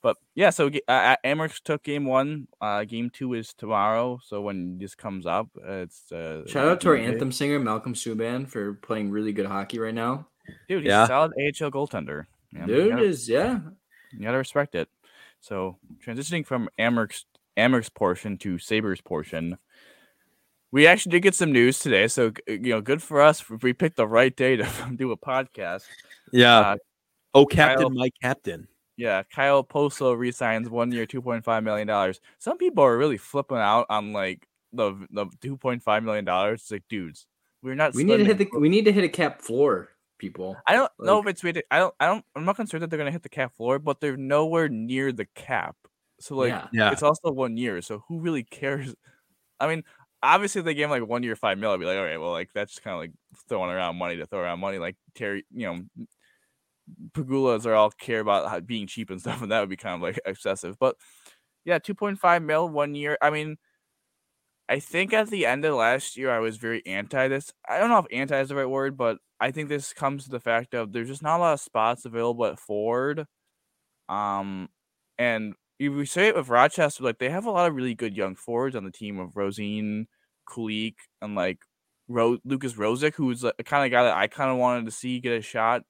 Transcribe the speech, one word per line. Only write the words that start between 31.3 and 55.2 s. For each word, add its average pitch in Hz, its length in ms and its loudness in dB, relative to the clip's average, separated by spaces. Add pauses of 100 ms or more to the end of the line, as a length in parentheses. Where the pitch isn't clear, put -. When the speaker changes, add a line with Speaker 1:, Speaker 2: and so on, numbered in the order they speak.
Speaker 1:
five 110 200 0
million 107 240 -2
dollars. 98 320 0 (200)
Some 320 180 -4
people 311 260 2
are 120 140 6
really 135 200 0
flipping 135 400 -6
out 110 320 4
on, 104 220 -4
like, 95 360 -4 (260)
the, 101 380 -2
the 104 160 -6 (120)
two 135 160 -8
point 123 280 -4
five 107 200 2
million 107 220 -4
dollars. 98 360 0
It's - 100 -14
like, 101 180 -10
dudes, 90 380 -10 (340)
we're 131 140 -8
not 147 180 0
Speaker 2:
We 131 120 0
need 220 120 6
to 208 80 6
hit 202 120 4
Speaker 1:
slimming. 196 160 0
Speaker 2:
the, 120 60 0
we 151 100 6
need 208 160 4
to 208 60 8
hit 196 120 4
a 165 60 2
cap - 340 -2
floor, 120 460 2 (280)
people. 92 480 -10
Speaker 1:
I 160 80 6
don't 254 260 4
know 202 200 4
Speaker 2:
Like 202 60 -4
Speaker 1:
if 202 60 0
it's, 175 120 -8
we, 170 260 -2
I 139 80 4
don't, 180 220 2
I 151 80 4
don't, 214 180 0 (100)
I'm 160 100 -6
not 196 100 0
concerned 202 260 -6
that 165 80 -6
they're 160 80 -4
gonna 147 140 -4
hit 165 120 -8
the - 60 -16
cap 131 240 -6
floor, 123 240 0
but 147 240 -4
they're 139 160 -2
nowhere 151 500 2
near 127 440 -2
the 110 140 -6 (100)
cap. - 400 -6 (440)
So, - 160 -12
like, 127 140 0
Speaker 2:
Yeah. 110 240 -6
Speaker 3:
Yeah. 107 180 4
Speaker 1:
it's 139 120 -2
also 156 280 2
one 127 240 -2
year, 113 280 -4
so 110 240 -12
who 165 120 -8
really 160 240 -4
cares? 139 520 -8 (640)
I 143 80 0
mean, 160 160 -4 (400)
obviously, 190 360 4
if 165 60 -6
they 160 80 -2
gave 147 120 -2
him, 147 60 -2
like, 120 160 -2
one 120 140 -2
year, 117 140 -4
five 98 240 -2
mil, 107 120 -2
I'd 92 80 0
be 82 60 -6
like, 95 140 -2
"All 95 60 -4
right, 80 140 -6
well, 82 120 -6
like, 87 220 -6
that's 101 180 -8
just - 120 -20
kinda, 95 140 -8
like, 80 140 -12 (360)
throwing 92 220 -4
around 87 280 -4
money 87 180 -6
to 78 100 -10
throw 98 140 -10
around 87 200 -6
money." 98 200 -6
Like, 87 160 -8 (180)
Terry, 101 400 -8